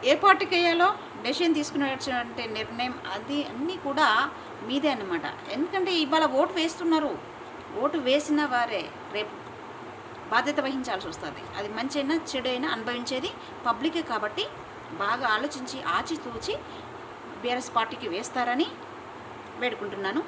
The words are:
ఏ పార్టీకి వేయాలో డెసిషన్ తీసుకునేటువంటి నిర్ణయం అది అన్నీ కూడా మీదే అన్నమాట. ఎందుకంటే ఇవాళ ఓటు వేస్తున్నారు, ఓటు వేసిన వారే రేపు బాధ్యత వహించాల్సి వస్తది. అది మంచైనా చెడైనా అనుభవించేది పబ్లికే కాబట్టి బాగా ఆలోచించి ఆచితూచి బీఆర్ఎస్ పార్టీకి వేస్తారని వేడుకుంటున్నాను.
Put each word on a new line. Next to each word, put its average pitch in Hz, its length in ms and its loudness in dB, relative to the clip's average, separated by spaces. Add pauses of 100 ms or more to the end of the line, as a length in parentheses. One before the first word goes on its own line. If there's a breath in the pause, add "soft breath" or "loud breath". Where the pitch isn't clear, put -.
(100)
ఏ 302 120 10
పార్టీకి 392 340 8
వేయాలో 339 320 6 (360)
డెసిషన్ 320 340 4
తీసుకునేటువంటి 262 840 -2 (140)
నిర్ణయం 233 380 -4 (200)
అది 226 240 -2 (120)
అన్నీ 302 260 -2 (100)
కూడా 277 220 4 (600 loud breath)
మీదే 277 260 2
అన్నమాట. 185 320 -2 (280)
ఎందుకంటే 359 380 0 (120)
ఇవాళ 311 200 4 (160)
ఓటు 330 200 4
వేస్తున్నారు, 320 520 2 (680)
ఓటు 294 160 2 (100)
వేసిన 294 320 4 (120)
వారే 226 300 2 (340)
రేపు 208 180 -4 (1000)
బాధ్యత 277 340 4
వహించాల్సి 254 440 -2
వస్తది. - 320 -8 (160)
అది 202 100 -4 (100)
మంచైనా 277 380 2 (140)
చెడైనా 254 460 0
అనుభవించేది 247 540 -2 (360 loud breath)
పబ్లికే 285 360 2 (100)
కాబట్టి 214 320 0 (580)
బాగా 240 320 2
ఆలోచించి 262 440 -2 (180)
ఆచితూచి 294 580 -2 (880 loud breath)
బీఆర్ఎస్ 247 340 -2
పార్టీకి 233 380 0
వేస్తారని 247 540 2 (960)
వేడుకుంటున్నాను. 202 640 -2